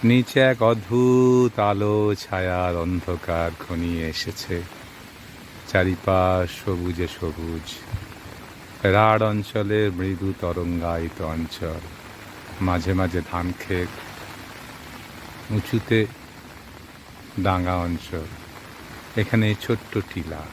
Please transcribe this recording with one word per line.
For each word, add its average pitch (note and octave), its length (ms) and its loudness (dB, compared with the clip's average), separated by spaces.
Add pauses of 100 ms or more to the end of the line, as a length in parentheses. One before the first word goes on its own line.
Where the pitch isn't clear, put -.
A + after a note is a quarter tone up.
নিচে B2 360 6
এক C3 240 6
অদ্ভুত B2 960 6
আলো G#2 560 4
ছায়ার F2+ 600 0
অন্ধকার E2+ 840 -2
ঘনিয়ে E2+ 500 -4
এসেছে। - 520 -6 (1040)
চারিপাশ F#2 920 4
সবুজে F2 480 -2
সবুজ, E2 680 -6 (1080)
রাঢ় G#2+ 420 6
অঞ্চলে G#2 640 0
মৃদু F#2 520 -2
তরঙ্গায়িত E2+ 800 -2
অঞ্চল, D#2+ 580 -4 (840)
মাঝে F2+ 320 2
মাঝে F2+ 280 2 (100)
ধান F2+ 280 -2
ক্ষেত, F2+ 280 -2 (1700)
উঁচুতে A2 520 2 (1300)
ডাঙা F#2 360 2
অঞ্চল, F2 500 -2 (920)
এখানে G#2+ 440 4
ছোট্ট - 360 -2 (160)
টিলা। D#2 400 -6